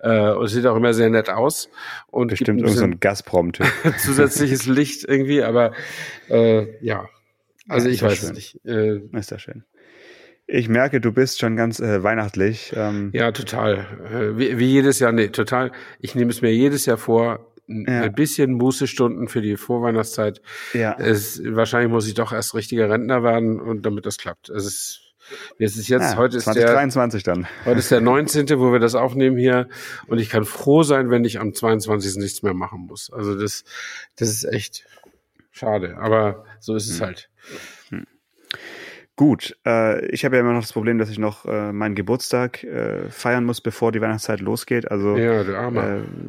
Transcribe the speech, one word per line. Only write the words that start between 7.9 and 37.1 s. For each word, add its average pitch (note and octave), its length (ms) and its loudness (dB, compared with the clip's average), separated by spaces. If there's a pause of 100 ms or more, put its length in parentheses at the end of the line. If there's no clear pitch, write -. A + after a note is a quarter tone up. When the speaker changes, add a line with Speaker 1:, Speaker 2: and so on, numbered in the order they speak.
Speaker 1:
ich A#2 60 0
Speaker 2:
ist A2 40 -4
ja A2 60 4
Speaker 1:
weiß F#2+ 100 2
es G2+ 80 -6
Speaker 2:
schön. E2+ 80 -6
Speaker 1:
nicht. - 300 -18
Äh, G#2+ 540 -2
Speaker 2:
Ist G#2 120 -10
ja G#2 80 -10
schön. - 260 -18 (840)
Ich A#2+ 220 0
merke, C3 320 2
du A2+ 120 2
bist C3 260 2
schon A2+ 180 0
ganz, A#2 240 -2
äh, G#2 220 0
weihnachtlich. G#2+ 720 0
Ähm, G#2 380 -4
Speaker 1:
Ja, A2+ 180 2
total. G#2+ 540 -2 (260)
Äh, A2 260 -2
wie, B2 200 0
wie B2 140 4
jedes C#3 260 6
Jahr, A#2+ 140 4
nee, A2+ 160 4
total. B2 420 -2 (300)
Ich - 140 -10
nehme A#2+ 160 2
es A2+ 120 -6
mir A2+ 100 4
jedes C3+ 320 2
Jahr A#2 140 2
vor, A#2 540 0 (160)
n-, A2 200 -8
Speaker 2:
Ja. B2 140 0
Speaker 1:
ein G#2+ 100 -2
bisschen C#3 420 0
Mußestunden A#2+ 720 0
für A#2+ 120 -4
die G#2 160 -2
Vorweihnachtszeit. A2+ 840 -2 (320)
Speaker 2:
Ja. A2+ 240 -2
Speaker 1:
Es, G#2+ 460 0
wahrscheinlich A2+ 460 0
muss A2 180 0
ich G2+ 60 -8
doch A2+ 180 -2
erst A2 220 -6
richtiger A2 360 0
Rentner A#2+ 320 0
werden A2+ 380 2
und A2 260 -6
damit G2+ 180 -4
das G#2 140 -8
klappt. - 320 -12
Also G2+ 160 -6
es, - 340 -10 (580)
es G#2+ 180 -2
ist G#2+ 120 -8
jetzt, B2+ 240 2
Speaker 2:
Ja, G2 40 -4
Speaker 1:
heute A#2+ 200 2
ist A#2 120 -4
der A2 60 4
Speaker 2:
zwanzig A#2 200 6
dreiundzwanzig B2 480 2
dann. F2+ 240 -2 (180)
Speaker 1:
heute B2 140 4
ist - 140 0
der A#2+ 80 8
neunzehnte, C#3+ 580 2
wo B2+ 140 4
wir B2 80 4
das A#2 160 4
aufnehmen C3 420 2
hier B2 300 2 (400)
und A#2 100 0
ich A2 100 0
kann G#2+ 160 2
froh C#3+ 380 4
sein, C3+ 280 2
wenn A#2+ 140 4
ich A2+ 160 -2
am G#2 140 -4
zweiundzwanzigsten G#2 640 0
nichts G2 220 -6
mehr G2 100 0
machen F2+ 280 -8
muss. F2 320 -16
Also G2+ 280 -6
das, G#2 240 -6 (520)
das A#2 120 -2
ist G#2+ 160 -4
echt - 400 -8 (680)
schade, F#2+ 460 -4
aber G#2+ 460 0 (140)
so A2 160 -6
ist G#2+ 160 -4
es E2 80 -6
Speaker 2:
Hm. G#2+ 80 -4
Speaker 1:
halt. - 240 -14 (600)